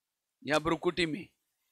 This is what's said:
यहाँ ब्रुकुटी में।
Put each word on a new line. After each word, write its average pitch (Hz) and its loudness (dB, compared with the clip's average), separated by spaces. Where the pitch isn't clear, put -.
यहाँ 151 2
ब्रुकुटी 165 0
में। 147 -6